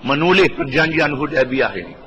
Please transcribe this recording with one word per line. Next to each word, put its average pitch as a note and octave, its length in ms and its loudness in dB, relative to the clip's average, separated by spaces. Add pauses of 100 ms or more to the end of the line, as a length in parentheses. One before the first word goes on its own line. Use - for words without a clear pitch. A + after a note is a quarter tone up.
menulis D#3+ 520 2
perjanjian D#3 600 0
Hudaibiyah C3 640 0
ini. E2+ 160 -12 (120)